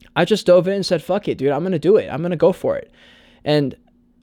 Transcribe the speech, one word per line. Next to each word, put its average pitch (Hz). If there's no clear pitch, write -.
I 170
just 202
dove 180
in 196
and 196
said, 170
"Fuck 196
it, 113
dude. 131
I'm 139
gonna 185
do 190
it. 98
I'm 143
gonna 175
go 170
for 117
it." -
And 147